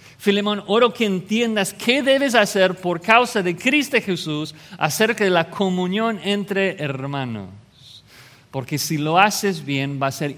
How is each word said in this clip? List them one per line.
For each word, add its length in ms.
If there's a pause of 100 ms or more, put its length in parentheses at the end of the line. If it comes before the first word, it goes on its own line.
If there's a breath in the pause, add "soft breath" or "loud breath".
(180 loud breath)
Filemón, 480
oro 260
que 140
entiendas 640
qué 300
debes 320
hacer 400
por 260
causa 400
de 160
Cristo 460
Jesús 520 (220 loud breath)
acerca 480
de 60
la 180
comunión 760
entre 600
hermanos. 680 (1040 loud breath)
Porque 260
si 220
lo 200
haces 460
bien, 360
va 80
a 40
ser 240